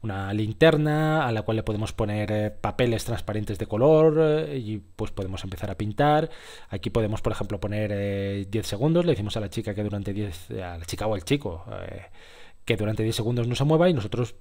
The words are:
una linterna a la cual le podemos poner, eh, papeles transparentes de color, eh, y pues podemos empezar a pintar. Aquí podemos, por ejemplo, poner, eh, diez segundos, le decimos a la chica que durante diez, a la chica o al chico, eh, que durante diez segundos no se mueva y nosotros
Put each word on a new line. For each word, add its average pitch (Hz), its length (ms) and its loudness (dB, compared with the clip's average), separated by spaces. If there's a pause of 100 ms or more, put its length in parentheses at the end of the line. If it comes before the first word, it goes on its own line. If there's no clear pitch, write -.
una 98 320 -4
linterna 151 960 4
a 117 40 0
la 107 100 0
cual 110 160 0
le 107 40 -2
podemos 107 300 -2
poner, 104 400 0
eh, 107 180 0
papeles 113 540 0
transparentes 107 540 -4
de 107 80 -2
color, 156 520 6
eh, 151 400 2
y 107 200 -6
pues - 320 -6
podemos 95 340 -6
empezar 98 260 -6
a 95 60 -6
pintar. 147 540 2 (400)
Aquí 101 180 -4
podemos, 107 320 0
por 110 120 0
ejemplo, 104 280 -4
poner, 104 320 -2
eh, 101 580 -2
diez 107 160 -2
segundos, 160 380 2
le 170 80 2
decimos 104 240 -2
a 113 40 -2
la 101 100 -6
chica 107 240 -4
que 104 80 -2
durante 101 320 -4
diez, 101 360 -6
a 90 280 -8
la 85 80 -12
chica - 200 -4
o 110 80 2
al 92 100 -6
chico, 101 400 -2 (220)
eh, - 180 -12 (600)
que 113 120 0
durante 107 260 0
diez 110 140 0
segundos 120 300 0
no 120 80 -2
se 139 100 0
mueva 160 260 6
y 170 40 4
nosotros 110 460 -2